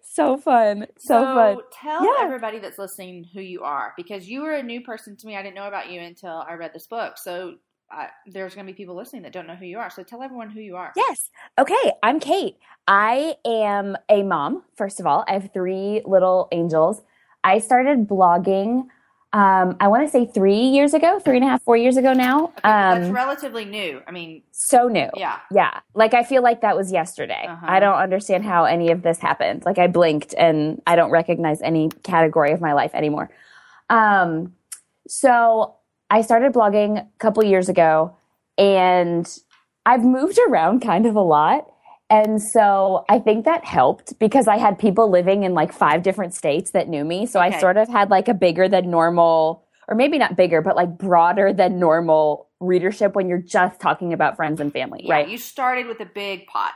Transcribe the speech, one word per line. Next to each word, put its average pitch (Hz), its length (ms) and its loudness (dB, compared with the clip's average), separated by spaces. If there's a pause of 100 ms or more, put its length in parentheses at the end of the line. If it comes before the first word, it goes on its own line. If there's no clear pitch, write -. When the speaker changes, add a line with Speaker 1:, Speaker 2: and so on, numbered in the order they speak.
(140)
Speaker 1:
So 277 240 0
fun. 214 480 0 (100)
So 240 240 0
Speaker 2:
So 262 140 -2
Speaker 1:
fun. 220 240 4 (240)
Speaker 2:
tell 311 240 -4
Speaker 1:
Yeah. 508 180 0
Speaker 2:
everybody 226 340 -8
that's 196 200 -16
listening 185 460 -16 (100)
who 196 80 -16
you 180 220 -14
are, 135 340 -8
because 180 320 -16
you 262 100 -12
were 311 140 -8
a 277 80 -8
new 240 180 -12
person 220 340 -18
to 220 120 -20
me. 208 100 -16
I 196 60 -12
didn't 190 140 -18
know 202 120 -14
about 190 220 -12
you 175 100 -16
until 170 480 -16
I 170 60 -14
read 165 180 -14
this - 140 -20
book. 226 320 -12
So, 180 380 -14 (340)
uh, 143 160 -14 (200)
there's 185 280 -16
gonna 196 120 -20
be 190 80 -18
people 180 200 -18
listening 226 280 -18
that 147 100 -20
don't 175 140 -16
know 170 80 -18
who 185 100 -20
you 180 140 -16
are. 214 100 -12
So 180 140 -20
tell 240 200 -20
everyone 247 280 -16
who 220 100 -18
you 190 160 -18
are. 180 180 -14
Speaker 1:
Yes. 440 360 -6 (280)
Okay. 381 340 0 (100)
I'm 269 180 0
Kate. 311 380 -4 (280)
I 233 500 0 (100)
am 202 500 -4 (140)
a 202 120 4
mom, 190 400 -4 (140)
first 196 240 -8
of 175 60 -6
all. 151 200 0
I 196 80 -4
have 196 200 -8
three 190 500 -4
little 185 480 2
angels. 170 480 0 (420)
I 190 180 2
started 254 460 2
blogging, 196 840 0 (440)
um, 190 480 2
I 202 80 4
wanna 262 200 2
say 247 180 2
three 202 380 2
years 277 280 2
ago, 330 260 2
three 277 180 0
and 247 80 2
a 269 40 0
half, 254 140 0
four 233 160 4
years 254 180 2
ago 262 160 2
now. 262 320 0
Speaker 2:
Okay, - 180 -12
that's 190 460 2
Speaker 1:
Um, 196 60 -4
Speaker 2:
relatively 262 500 -6
new. 190 420 -10
I - 40 -18
mean, 165 320 -16 (100)
Speaker 1:
So 247 360 2
new. 160 260 -2
Speaker 2:
Yeah. 156 240 -8 (120)
Speaker 1:
Yeah. 190 300 0 (140)
Like, 220 180 2
I 240 120 2
feel 254 180 2
like 233 180 2
that 202 160 0
was 190 160 -4
yesterday. 151 560 -6
Speaker 2:
Uh-huh. 170 180 -14
Speaker 1:
I 185 140 2
don't 196 180 4
understand 190 460 -2
how 175 200 2
any 170 260 2
of 165 100 2
this 170 180 -2
happened. - 460 -4
Like, 180 140 -2
I 175 80 4
blinked 170 500 0
and 156 500 0
I 170 80 4
don't 170 160 2
recognize 165 520 0
any 160 260 0 (140)
category 160 500 2
of 170 80 -4
my 151 140 -2
life 131 200 -2
anymore. 151 360 -4 (580)
Um, 185 640 2 (520)
so 233 720 2 (340)
I 220 120 4
started 233 320 2
blogging 208 440 2
a - 80 -10 (120)
couple 220 240 0
years 190 260 2
ago, 165 480 2 (400)
and 180 720 2 (560)
I've 240 200 4
moved 262 340 2 (100)
around 196 320 2
kind 226 260 0
of 214 100 0
a 208 60 4
lot. 170 460 2 (420)
And 214 320 4
so 196 680 2
I 214 100 4
think 214 260 0
that 330 220 0
helped - 520 0
because 220 300 2
I 208 80 2
had 214 220 2
people 214 320 2
living 185 320 2
in, 185 100 -2
like, 165 200 0
five 165 300 2
different 185 320 -4
states 151 380 -4
that 175 160 -2
knew 147 160 -4
me. 180 220 -4
So 202 140 -2
Speaker 2:
Okay. 180 140 0
Speaker 1:
I 156 60 -6
sort 185 160 2
of 220 120 2
had, 208 220 0
like, 190 180 2
a 240 60 0
bigger 180 340 2
than 180 220 0
normal, 165 720 2 (220)
or - 80 -6
maybe 285 220 2
not 208 180 0
bigger, 170 280 2
but, 185 120 -2
like, 175 220 -2
broader 180 560 2
than 180 260 0
normal 160 720 2 (120)
readership 185 540 -2
when 190 140 -2
you're 175 100 -2
just 180 400 -2
talking 165 360 -4
about 156 220 -2
friends 156 240 -4
and 147 120 -6
family, - 320 -10
Speaker 2:
Yeah, 165 120 0
Speaker 1:
right? 151 120 -2
Speaker 2:
you 220 80 -12
started 254 500 -6
with 226 140 -12
a 196 60 -12
big 196 400 -12
pot. 95 280 -8